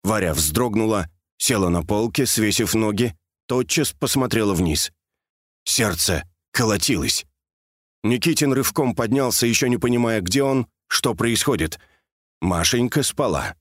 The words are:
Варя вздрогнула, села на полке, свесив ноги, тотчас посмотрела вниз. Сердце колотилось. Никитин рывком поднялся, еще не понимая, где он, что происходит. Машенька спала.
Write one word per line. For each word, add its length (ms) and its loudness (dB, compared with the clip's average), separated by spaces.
Варя 300 0
вздрогнула, 760 0
села 320 2
на 140 0
полке, 420 0
свесив 500 0
ноги, 400 0
тотчас 460 -2
посмотрела 600 0
вниз. 380 -2
Сердце 600 0
колотилось. 760 0
Никитин 480 2
рывком 440 0
поднялся, 520 0
еще 200 2
не 100 0
понимая, 440 0
где 220 0
он, 240 0
что 280 -2
происходит. 640 0
Машенька 600 0
спала. 600 -2